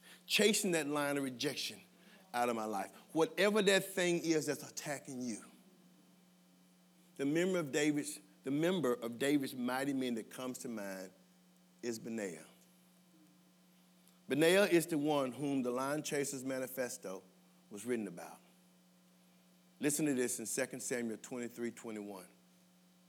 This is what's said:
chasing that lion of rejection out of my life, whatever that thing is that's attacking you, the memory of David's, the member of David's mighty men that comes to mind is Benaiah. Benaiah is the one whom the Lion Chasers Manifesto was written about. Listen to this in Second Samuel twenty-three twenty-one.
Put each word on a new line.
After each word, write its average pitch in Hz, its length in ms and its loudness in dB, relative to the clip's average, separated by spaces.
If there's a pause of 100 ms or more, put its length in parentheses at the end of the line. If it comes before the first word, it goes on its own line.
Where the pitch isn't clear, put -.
(280)
chasing 208 440 4
that 156 140 2
lion 143 300 0
of 139 80 0
rejection 127 540 -4 (540)
out 120 160 2
of 120 80 2
my 110 80 -2
life, 101 260 -4 (220)
whatever 196 500 4
that 190 320 4
thing 175 240 4
is 156 280 2
that's 143 220 -4
attacking 139 540 -8
you, 113 160 -4 (1800)
the 139 80 -2
memory 175 360 2
of 143 100 -4
David's, 147 480 0 (240)
the 135 80 -4
member 151 440 2
of 117 240 -6
David's 139 360 2
mighty 131 380 -2
men 127 240 0
that 104 140 -8
comes 127 280 -8
to 131 100 -10
mind 98 420 -8 (720)
is 117 160 -4
Benaiah. 101 460 -6 (1800)
Benaiah 165 360 6
is 170 220 4
the 160 120 0
one 143 340 2
whom 139 300 0
the 123 80 0
Lion 135 320 -2
Chasers 139 420 -2
Manifesto 127 800 -6 (480)
was 104 160 -12
written 113 220 -2
about. 85 300 -14 (1400)
Listen 147 260 0
to 143 80 2
this 123 240 0
in 113 80 -8
Second 127 340 -4
Samuel 117 420 -4
twenty-three 120 480 -6
twenty-one. 104 540 -10 (840)